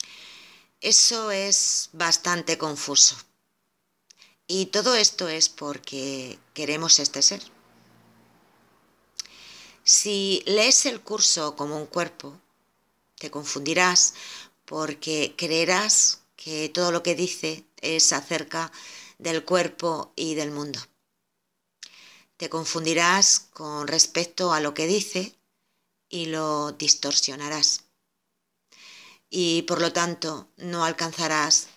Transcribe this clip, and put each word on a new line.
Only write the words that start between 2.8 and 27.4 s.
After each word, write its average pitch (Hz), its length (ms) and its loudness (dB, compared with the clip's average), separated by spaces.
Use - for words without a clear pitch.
Y 185 200 -2
todo 185 280 2
esto - 340 2
es 156 200 2
porque 139 880 -10
queremos 156 460 2
este 143 240 -2
ser. 202 200 2
Si 196 600 2
lees 214 400 4
el 240 160 -4
curso 160 560 -2
como 147 220 -6
un 151 80 -8
cuerpo, 160 520 -8
te 151 140 -14
confundirás 156 840 2
porque 151 720 -4
creerás 170 840 2
que 156 320 -6
todo 175 240 0
lo 170 100 0
que 175 120 0
dice 160 500 -4
es 160 320 2
acerca 160 580 -4
del 165 260 -4
cuerpo 170 760 -2
y 160 180 -4
del 147 160 -4
mundo. 147 300 -8
Te 165 140 -8
confundirás 165 1000 4
con 151 340 -8
respecto 170 640 0
a 156 60 6
lo 147 160 0
que 160 140 -2
dice 202 480 -2
y 170 180 -8
lo 151 460 -2
distorsionarás. 147 1120 -2